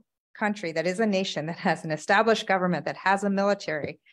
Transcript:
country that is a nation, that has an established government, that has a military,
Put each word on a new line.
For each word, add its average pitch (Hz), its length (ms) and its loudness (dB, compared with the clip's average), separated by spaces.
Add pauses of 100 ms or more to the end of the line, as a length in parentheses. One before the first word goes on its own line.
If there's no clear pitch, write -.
(360)
country 202 360 -2
that 160 140 -2
is 185 140 0
a 226 60 4
nation, 190 400 0
that 170 120 -8
has 165 260 0
an 160 60 -6
established 214 560 2
government, 180 400 0
that 147 100 -4
has 196 280 0
a 202 60 0
military, 190 680 -2 (140)